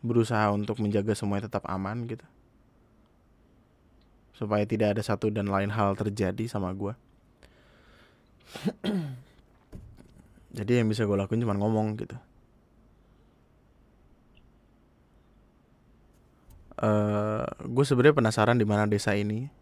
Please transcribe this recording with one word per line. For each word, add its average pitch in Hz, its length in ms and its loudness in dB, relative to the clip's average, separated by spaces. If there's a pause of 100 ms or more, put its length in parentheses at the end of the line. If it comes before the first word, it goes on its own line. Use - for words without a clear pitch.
berusaha 113 480 2
untuk 104 320 -2
menjaga 104 320 0
semuanya 101 360 -4
tetap - 200 -6
aman 98 400 -6
gitu. - 160 -12 (2000)
Supaya 104 280 0
tidak 107 320 2
ada 110 80 -2
satu 107 240 0
dan 104 200 -2
lain 98 200 0
hal 104 280 0
terjadi 101 520 -2
sama 92 240 -4
gue. 101 200 -6 (1600)
<clears throat> - 420 -6 (1600)
Jadi 117 240 2
yang 110 80 2
bisa 107 160 0
gue 101 120 2
lakuin 101 240 0
cuman 107 200 0
ngomong 107 260 2 (140)
gitu. - 160 -12 (4000)
Eh, 104 640 0 (160)
gue 131 240 0
sebenarnya 139 320 6
penasaran 113 400 4
di 110 80 4
mana 104 240 2
desa 104 240 0
ini. 107 320 -2 (160)